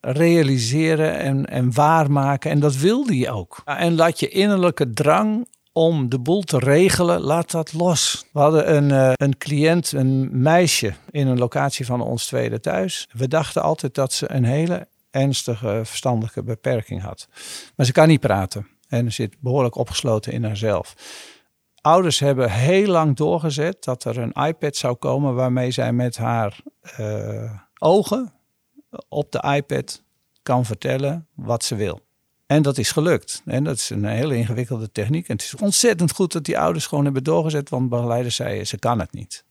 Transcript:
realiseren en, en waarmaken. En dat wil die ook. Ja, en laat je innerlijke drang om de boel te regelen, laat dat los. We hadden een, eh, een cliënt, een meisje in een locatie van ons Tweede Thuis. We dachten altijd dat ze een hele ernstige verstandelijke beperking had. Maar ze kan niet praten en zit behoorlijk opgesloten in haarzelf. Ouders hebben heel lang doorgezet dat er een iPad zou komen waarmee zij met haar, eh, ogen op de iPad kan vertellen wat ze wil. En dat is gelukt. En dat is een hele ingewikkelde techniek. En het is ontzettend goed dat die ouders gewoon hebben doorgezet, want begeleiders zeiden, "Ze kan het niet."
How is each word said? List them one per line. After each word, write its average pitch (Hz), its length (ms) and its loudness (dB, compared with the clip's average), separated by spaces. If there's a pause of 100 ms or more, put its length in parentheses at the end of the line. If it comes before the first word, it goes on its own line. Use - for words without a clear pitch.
realiseren 156 1160 2
en, 135 280 -2
en 123 280 0
waarmaken. 147 760 2
En 147 80 4
dat 143 160 2
wil 214 300 2
die 131 260 0
ook. 101 340 -10
Ja, 143 120 -4
en 170 180 2
laat 165 240 4
je 185 100 0
innerlijke 185 640 2
drang 214 540 2 (240)
om 160 380 2
de 131 100 -2
boel 170 220 0
te 151 180 0
regelen, 175 640 4
laat 165 300 0
dat 160 220 -4
los. 170 600 0
We 147 60 -2
hadden 151 360 6
een, 143 160 4
eh, 131 240 6
een 139 220 0
cliënt, 156 540 0
een 131 500 0
meisje 156 520 2 (180)
in 143 160 0
een 127 100 2
locatie 135 480 -2
van 123 160 -2
ons 120 240 -4
Tweede 117 340 -4
Thuis. 185 540 -4
We 123 140 -4
dachten 156 340 -2
altijd 151 340 -2
dat 135 180 -2
ze - 180 -6
een 131 120 0
hele 156 440 0 (240)
ernstige 117 720 -2
verstandelijke 113 600 -4
beperking 110 580 -4
had. - 260 -14 (480)
Maar 135 100 2
ze 123 60 2
kan 160 160 6
niet 151 120 6
praten 98 480 -2 (200)
en 120 260 -2
zit 113 260 -6
behoorlijk 123 360 0
opgesloten 113 560 -2
in 120 120 -4
haarzelf. 104 520 -2 (840)
Ouders 165 380 4
hebben 131 320 2
heel 175 360 4
lang 160 280 4
doorgezet 160 680 -2
dat 127 200 -6
er 117 140 -4
een 120 140 -4 (160)
iPad 160 280 -4
zou 123 200 -2
komen 135 400 0
waarmee 127 360 0
zij 120 220 -2
met 123 240 -2
haar, 113 400 -2 (240)
eh, 107 680 -8 (260)
ogen 208 560 2 (760)
op - 240 -6
de - 120 -4 (120)
iPad - 480 -6 (400)
kan 127 220 0
vertellen 135 680 -4
wat 117 300 -4
ze - 120 -4
wil. 98 240 -4 (460)
En 151 160 2
dat 139 160 0
is 120 140 -2
gelukt. 156 540 -2
En 135 180 -2
dat 151 120 -2
is - 140 -6
een 104 160 -4
hele 120 300 -2
ingewikkelde 117 560 -4
techniek. 135 360 -2
En 117 80 -4
het - 80 -8
is - 120 -12
ontzettend 202 560 2
goed 185 200 -2
dat 160 120 -4
die - 160 -2
ouders 160 260 0
gewoon 143 180 -2
hebben 135 200 0
doorgezet, 156 460 0
want 127 200 -2
begeleiders 120 460 -2
zeiden, 104 320 -6
"Ze 104 100 -8
kan 117 220 0
het - 140 -6
niet." - 380 -14